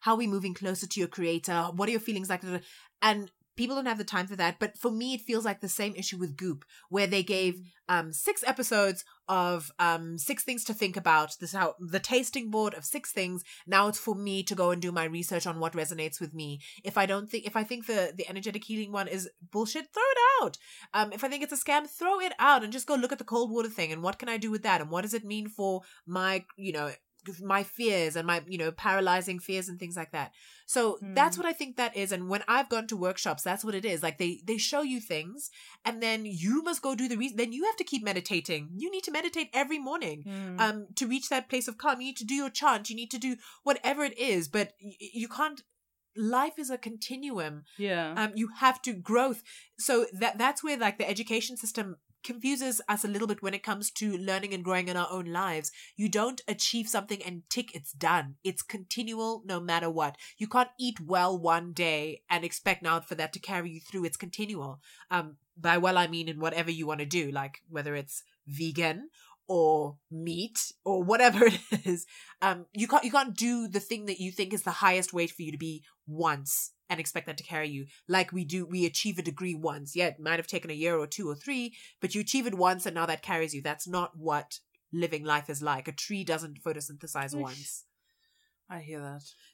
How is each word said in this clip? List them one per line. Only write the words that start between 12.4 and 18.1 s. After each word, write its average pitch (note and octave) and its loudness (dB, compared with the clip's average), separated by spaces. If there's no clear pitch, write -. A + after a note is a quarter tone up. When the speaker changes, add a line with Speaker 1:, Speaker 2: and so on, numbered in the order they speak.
Speaker 1:
board G#3+ 2
of D3 -10
six - -4
things. F#3 -2
Now G3 8
it's G#3 0
for - -2
me G3 -2
to F#3+ -4
go F3+ 6
and F3 0
do F3 -2
my E3 0
research E3+ -2
on E3 -2
what D#3+ 0
resonates D#3 -4
with D#3 -6
me. D3 -8
If G3 -4
I G3 6
don't G3+ -2
think, A3+ -4
if G#3 -4
I A3 0
think A#3 -8
the, G3+ 2